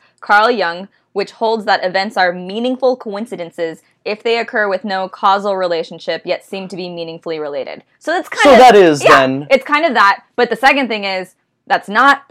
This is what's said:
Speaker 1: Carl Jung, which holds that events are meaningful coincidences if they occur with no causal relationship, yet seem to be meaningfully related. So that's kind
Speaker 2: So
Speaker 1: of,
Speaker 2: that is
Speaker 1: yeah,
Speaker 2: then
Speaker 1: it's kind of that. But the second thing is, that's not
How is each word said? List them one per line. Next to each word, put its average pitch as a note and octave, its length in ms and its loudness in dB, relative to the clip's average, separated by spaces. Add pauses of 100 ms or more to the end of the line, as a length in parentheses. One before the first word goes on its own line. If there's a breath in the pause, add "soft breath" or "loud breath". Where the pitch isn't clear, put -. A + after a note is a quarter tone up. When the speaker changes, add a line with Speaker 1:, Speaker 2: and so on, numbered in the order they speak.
(200)
Speaker 1:
Carl G#3+ 300 4
Jung, F#3 380 -4 (240)
which G3 200 -6
holds A3 320 -4
that G3 180 0
events F#3+ 340 -4
are F#3 140 2
meaningful A#3 640 -4
coincidences F3 880 -10 (220)
if G#3 180 -8
they A#3 160 -2
occur A3+ 300 -2
with F#3+ 160 -4
no F#3+ 240 -4
causal G3+ 480 0
relationship, E3+ 680 -6
yet F3 180 -4
seem G3 240 -12
to F#3+ 80 -12
be F3+ 140 -10
meaningfully E3 480 -10
related. C#3+ 440 -10 (160)
So D4+ 140 -6
that's F#4 160 -6
kind - 140 -4
Speaker 2:
So C#4+ 100 6
Speaker 1:
of, A#3 60 8
Speaker 2:
that B3 180 8
is D#3+ 260 6
Speaker 1:
yeah, - 60 2 (180)
Speaker 2:
then C3+ 240 -6
Speaker 1:
it's C4+ 140 2
kind D4+ 220 -2
of C4 80 -2
that. G3+ 280 2 (140)
But A#3+ 140 0
the G#3+ 60 -4
second C4+ 320 2
thing G#3+ 160 -6
is, F#3 300 -6 (320)
that's F3+ 220 -2
not B3 420 2